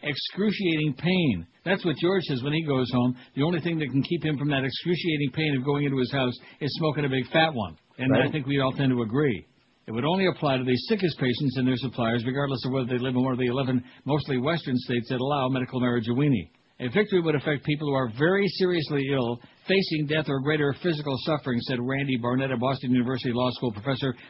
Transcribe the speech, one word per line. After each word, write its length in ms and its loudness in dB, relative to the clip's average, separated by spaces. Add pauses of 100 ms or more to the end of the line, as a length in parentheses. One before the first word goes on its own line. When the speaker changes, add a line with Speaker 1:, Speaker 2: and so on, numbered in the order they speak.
Speaker 1:
excruciating 960 -2
pain. 480 2 (180)
That's 200 0
what 120 0
George 280 2
says 180 -2
when 100 -2
he 120 0
goes 260 0
home. 260 2 (200)
The 60 0
only 180 2
thing 180 0
that 120 -2
can 120 2
keep 220 -2
him 120 0
from 140 -2
that 140 2
excruciating 680 -2
pain 240 0
of 80 -2
going 200 0
into 140 0
his 140 0
house 220 0 (260)
is 180 -4
smoking 260 0
a 40 0
big 240 -2
fat 220 4
one. 220 -6 (220)
And 120 0
Speaker 2:
Right. 180 4
Speaker 1:
I 40 -4
think 140 -4
we 140 0
all 120 2
tend 180 2
to 120 2
agree. 440 0 (400)
It 60 -10
would 120 -2
only 220 2
apply 300 2
to 80 -2
the 120 2 (120)
sickest 300 2
patients 400 0
and 100 2
their 80 2
suppliers, 500 -2
regardless 380 -2
of 80 -2
whether 160 0
they 100 0
live 160 -2
in 80 2
one 120 0
of 40 -4
the 80 2
eleven 380 0 (200)
mostly 340 0
Western 400 0
states 320 -2
that 100 0
allow 280 0
medical 320 -2
marijuana. 680 2 (320)
A 80 -4
victory 320 2
would 160 2
affect 280 -2
people 240 -2
who 60 0
are 240 0
very 300 4
seriously 640 0
ill, 260 0 (300)
facing 380 2
death 220 0
or 120 0
greater 420 0
physical 320 -2 (100)
suffering, 360 0
said 200 -4
Randy 360 -2
Barnett, 340 0
a 60 0
Boston 360 -2
University 400 0
Law 200 2
School 200 -4
professor 420 -2 (140)